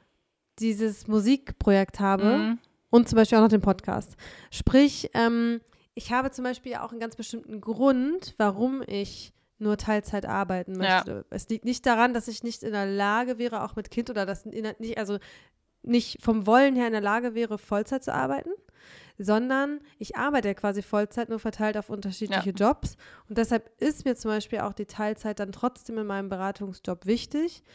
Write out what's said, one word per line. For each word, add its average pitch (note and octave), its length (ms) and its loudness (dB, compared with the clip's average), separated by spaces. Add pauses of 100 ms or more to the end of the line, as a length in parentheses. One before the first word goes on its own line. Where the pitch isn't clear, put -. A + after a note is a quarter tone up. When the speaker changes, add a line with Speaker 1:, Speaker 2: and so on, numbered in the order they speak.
(580)
Speaker 1:
dieses A3 480 -2
Musikprojekt G#3+ 920 2
habe G3 360 4
Speaker 2:
Mhm. A#3 220 0 (320)
Speaker 1:
und A#3 180 8
zum A3+ 80 2
Beispiel A3 220 6
auch G#3+ 40 10
noch A3+ 60 10
den G#3 140 4
Podcast. - 540 -2 (340)
Sprich, - 640 4
ähm, A#3 460 2 (340)
ich A3+ 180 -10
habe C4 180 0
zum B3+ 140 -10
Beispiel B3 320 -6
auch - 140 -8
einen A#3 100 -12
ganz A3+ 160 -8
bestimmten A3 460 -12
Grund, C4 720 2
warum A3+ 500 0
ich - 460 -8 (260)
nur G#3 200 -2
Teilzeit G#3 480 -2
arbeiten F#3 560 -4
Speaker 2:
Ja. F#3 140 4
Speaker 1:
möchte. F3 340 -2
Es - 180 -10
liegt A3 160 -4
nicht B3 220 -2
daran, A#3+ 260 4
dass A#3 160 -4
ich A3 140 -12
nicht A#3 200 -8
in A3 100 -6
der G3+ 140 -2
Lage G#3+ 520 0
wäre, A3+ 240 -4
auch G#3 140 -8
mit G#3+ 140 -10
Kind A#3 200 -4
oder G#3 160 -2
das F#3+ 180 -8
in A3 200 -8
der, G#3+ 140 -6
nicht, A3+ 200 -8
also G3+ 200 -4 (640)
nicht A#3+ 400 0
vom A3 240 2
Wollen C4 300 6
her B3 100 0
in A3+ 60 -2
der G#3+ 80 0
Lage A3 340 -2
wäre, A3 220 -4
Vollzeit G#3+ 480 -4
zu - 80 -4
arbeiten, C4+ 380 -4 (680)
sondern C4 600 0 (180)
ich - 180 -12
arbeite C4 320 0
ja G3 60 -2
quasi G3+ 280 -4
Vollzeit, G#3+ 480 -4
nur A3+ 80 -4
verteilt G#3+ 400 -4
auf G#3 100 -8
unterschiedliche G3 600 -4
Speaker 2:
Ja. F3+ 40 -4 (140)
Speaker 1:
Jobs. - 280 -2 (340)
Und G#3+ 80 -6
deshalb A3+ 320 0 (100)
ist D4+ 240 -2
mir B3+ 100 0
zum A3 160 -6
Beispiel G#3+ 300 -4
auch G3 140 -6
die G#3 120 -8
Teilzeit G#3+ 540 -6
dann G3 120 -8
trotzdem A#3 440 -6
in G#3+ 100 -6
meinem G3 220 -6
Beratungsjob F#3+ 800 -8
wichtig, D4 560 -2 (120)